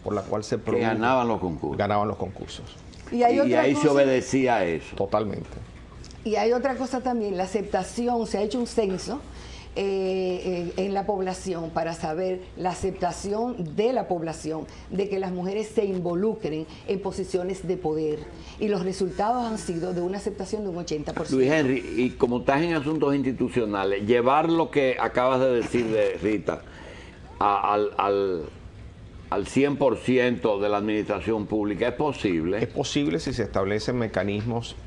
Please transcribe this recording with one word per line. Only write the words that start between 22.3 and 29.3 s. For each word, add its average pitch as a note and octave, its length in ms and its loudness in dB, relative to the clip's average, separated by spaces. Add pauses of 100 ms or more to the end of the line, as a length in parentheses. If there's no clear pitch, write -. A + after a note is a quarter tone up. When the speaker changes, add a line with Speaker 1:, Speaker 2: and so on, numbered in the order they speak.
Speaker 2:
estás C#3 220 4
en E3+ 140 2
asuntos C#3+ 400 2
institucionales, G#2 880 2
llevar B2 440 6
lo E3 200 2
que C3+ 320 4
acabas B2+ 380 4
de C3 120 4
decir A#2 360 2
de G#2 340 2
Rita F#2 400 0 (800)
a, G3 340 4
al, G#2 240 2
al, G2 460 2 (880)